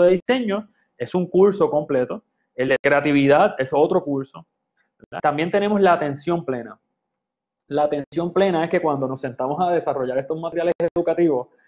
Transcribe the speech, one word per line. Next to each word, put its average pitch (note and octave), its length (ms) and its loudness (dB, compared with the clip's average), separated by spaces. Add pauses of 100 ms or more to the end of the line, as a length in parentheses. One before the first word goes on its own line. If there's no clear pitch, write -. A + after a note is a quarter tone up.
de F3+ 260 6
diseño A3 400 -2 (300)
es - 180 -6
un F3+ 120 -2
curso F#3 420 4
completo, C#3 540 -2 (320)
el B2+ 140 -2
de C3+ 120 2
creatividad C#3+ 800 4
es C3 160 -4
otro D#3 280 2
curso, C#3+ 440 -8 (520)
¿verdad? - 220 -16
También D3+ 300 0
tenemos G3+ 320 0
la F#3 100 6
atención E3 500 -2
plena. A#2 360 -8 (920)
La D3+ 160 0
atención D3+ 480 -4
plena F#3 320 2
es E3 60 -4
que F3 100 0
cuando C#3+ 280 -2
nos - 140 -8
sentamos C3+ 360 -6
a F3+ 140 -2
desarrollar C3+ 460 -2
estos D#3 200 -4
materiales E3 360 -4 (200)
educativos, E3 540 0 (200)